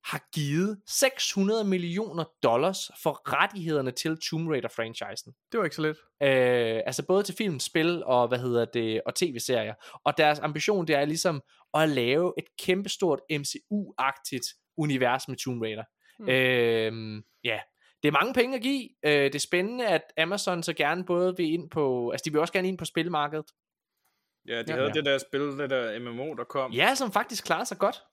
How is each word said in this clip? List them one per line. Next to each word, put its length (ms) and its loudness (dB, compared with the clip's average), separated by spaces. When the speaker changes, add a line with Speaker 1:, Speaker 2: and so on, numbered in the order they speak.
Speaker 1:
har 280 -8
givet 540 0
seks 440 0
hundrede 320 2
millioner 600 -2
dollars 480 2
for 180 -2
rettighederne 580 0
til 260 -4
Tomb 200 -4
Raider-franchisen. 840 -4
Speaker 2:
Det 60 -2
var 60 2
ikke 120 -2
så 60 -4
lidt. 160 0
Speaker 1:
Øh, 640 4
altså 220 -4
både 160 4
til 120 -6
film, 240 -2
spil 440 0
og, 240 4
hvad 120 2
hedder 260 2
det, 400 -2
og 100 -4
T 60 0
V-serier. 380 -2
Og 140 0
deres 220 6
ambition, 480 0
det 80 4
er 100 2
ligesom 360 0
at 160 4
lave 480 2
et 80 -8
kæmpestort 600 0
M 40 -6
C 120 -6
U-agtigt 840 -4
univers 500 2
med 100 -8
Tomb 240 -6
Raider. 220 -6
Speaker 2:
Hmm. 100 -4
Speaker 1:
Øhm, 920 2
ja. 160 -2
Det 40 4
er 40 4
mange 220 2
penge 220 2
at 60 -6
give. 280 -2
Øh, 180 6
det 120 2
er 40 -4
spændende, 480 -2
at 140 2
Amazon 460 -2
så 100 -4
gerne 320 0
både 320 0
vil 160 0
ind 160 -4
på, 420 0
altså 140 -4
de 60 -4
vil 100 2
også 120 -2
gerne 140 0
ind 100 -4
på 80 -10
spilmarkedet. 600 -4
Speaker 3:
Ja, 140 -4
de 60 -6
Speaker 2:
Ja. 60 -4
Speaker 3:
havde 140 0
Speaker 1:
Ja. 60 -2
Speaker 3:
det 120 0
der 120 4
spil, 240 -4
det 280 -4
der 300 -2
M 20 -8
M 180 -8
O, 140 -8
der 100 -8
kom. 280 -4
Speaker 1:
Ja, 240 2
som 160 -2
faktisk 340 -2
klarer 180 0
sig 140 -8
godt. 240 0